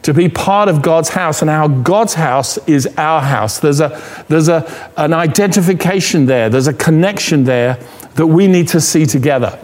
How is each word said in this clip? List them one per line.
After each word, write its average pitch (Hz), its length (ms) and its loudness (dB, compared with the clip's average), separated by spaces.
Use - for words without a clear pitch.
to 151 100 -2
be 170 160 2
part 202 400 0
of 151 140 0
God's 165 280 0
house 170 320 -4
and 156 80 0
how 151 180 0
God's 165 460 0
house 139 520 -2
is 143 300 2
our 156 240 0
house. 120 400 -4
There's 147 200 0
a, - 480 -6
there's 156 200 2
a, - 480 -4
an 156 160 0
identification 175 1120 0
there. 123 220 2
There's 131 180 0
a 147 80 0
connection 165 720 0
there 123 340 0
that 160 120 0
we 175 220 4
need 175 200 2
to 165 120 0
see 156 260 0
together. 131 580 -2